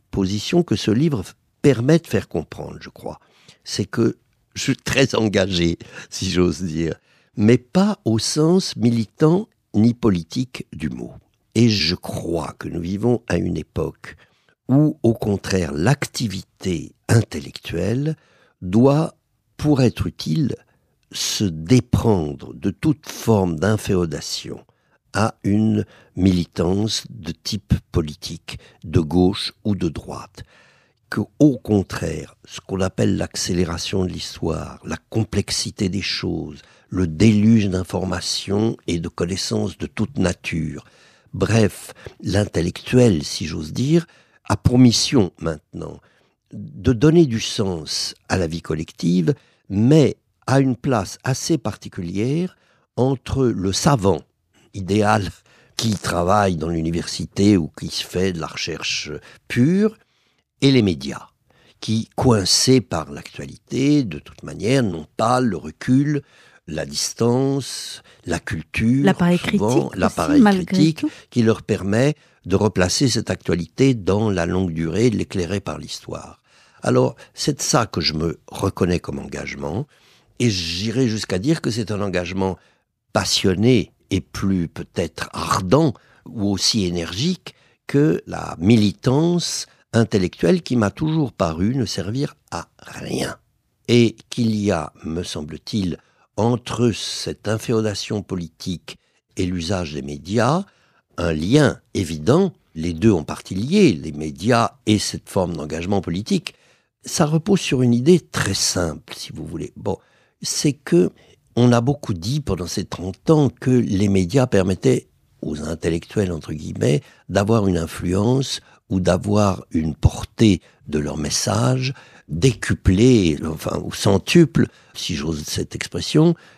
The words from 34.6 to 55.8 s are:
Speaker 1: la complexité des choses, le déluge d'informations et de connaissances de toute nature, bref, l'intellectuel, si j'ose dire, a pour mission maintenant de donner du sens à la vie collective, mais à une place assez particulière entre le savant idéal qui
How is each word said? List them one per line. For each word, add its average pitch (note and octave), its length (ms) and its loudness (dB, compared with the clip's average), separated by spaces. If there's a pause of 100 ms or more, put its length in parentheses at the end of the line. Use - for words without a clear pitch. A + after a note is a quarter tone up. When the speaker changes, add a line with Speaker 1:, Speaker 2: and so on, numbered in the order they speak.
Speaker 1:
la D#2+ 140 -8 (120)
complexité - 800 -4
des F#2 140 -4
choses, D#2+ 600 -6 (280)
le F#2 180 -2
déluge G#2 640 4
d'informations F#2 1040 -4 (120)
et F2 120 -4
de E2 80 -6
connaissances F#2+ 720 -4
de - 100 -8
toute - 300 -6
nature, E2 640 -4 (500)
bref, G2+ 600 0 (280)
l'intellectuel, G2 1040 2
si - 220 -8
j'ose D#2 280 -10
dire, D#3+ 320 0 (380)
a - 140 -2
pour - 200 2
mission A#2+ 600 6
maintenant D#2 600 -8 (540)
de G#2 400 -2
donner D#3 320 6
du A2+ 140 -2
sens F2+ 760 -4 (140)
à - 80 0
la F2 100 0
vie E2 140 -6
collective, D3 720 0 (360)
mais A#2+ 480 4 (300)
à C3+ 120 4
une C3+ 160 2
place A#2+ 480 -2
assez C3+ 340 -2
particulière G#2+ 1000 -6 (420)
entre C3 480 0
le G2 280 0
savant F#2+ 480 2 (520)
idéal G2+ 560 0 (480)
qui A2+ 180 0